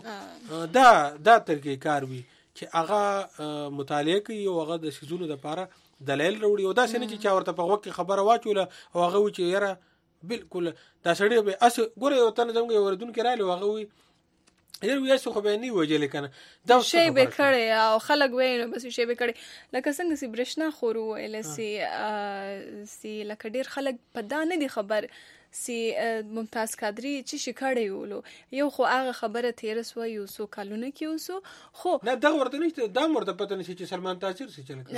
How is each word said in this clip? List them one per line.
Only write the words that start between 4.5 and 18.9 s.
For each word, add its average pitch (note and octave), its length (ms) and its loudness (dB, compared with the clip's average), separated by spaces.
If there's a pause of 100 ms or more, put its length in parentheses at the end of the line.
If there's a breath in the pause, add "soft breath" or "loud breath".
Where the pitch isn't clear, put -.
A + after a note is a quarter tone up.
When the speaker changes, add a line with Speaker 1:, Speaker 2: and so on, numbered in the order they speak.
Speaker 2:
هغه E3 140 -4
د D#3+ 200 -6
څیزونو E3 380 -8
دپاره D#3+ 340 -8 (320 soft breath)
دلایل C#3+ 400 2
راوړي. G#3 240 4
او F#3 80 2
داسې A#3+ 220 4
نه A#3+ 100 -2
چې A3 100 -8
Speaker 1:
مهم. G#3 80 -12
Speaker 2:
چا G#3 120 4
ورته F#3 160 0
په F3 180 -2
غوږ G#3 140 4
کې F#3+ 60 -10
خبره F#3 320 -2
واچوله G#3 460 4 (280 loud breath)
او F3 100 0
هغه F#3 140 2
وي G#3 120 4
چې G3 80 -10
یاره F#3+ 320 2 (520 soft breath)
بالکل F3+ 480 -6 (320 soft breath)
دا E3+ 100 4
سړی G#3+ 340 4
به F#3+ 140 -2
هسې، A#3+ 200 6 (180)
ګوره C#4 160 2
یو A#3 140 6
تن A#3 240 0
زموږ A#3 180 0
یو G#3 120 4
اوریدونکی G#3+ 380 -2
راغلی A#3 220 2
و، F3+ 80 0
هغه F#3 140 -2
وي، G#3+ 200 -2 (960 soft breath)
یاره C4+ 180 0
وي C4 160 4
هسې B3 160 -4
خو G#3+ 80 -2
به G#3 140 2
یې G#3+ 40 0
نه B3 120 -6
وي G3 80 0
وژلی D3+ 280 2
که C#3+ 140 -4
نه. C#3+ 100 -8 (360 loud breath)
دا A#3+ 80 10
اوس B3 100 6
څه - 60 -4
Speaker 1:
شی E4 180 6
به C4 160 6
Speaker 2:
خبره A#3+ 60 -2
شوه؟ - 60 -14
Speaker 1:
کړی C4+ 280 4 (140)
او A3 200 4
خلک C#4+ 340 2
وایي B3+ 240 2
نو A#3+ 140 -2
بس C4 140 -8
یو A#3+ 60 -12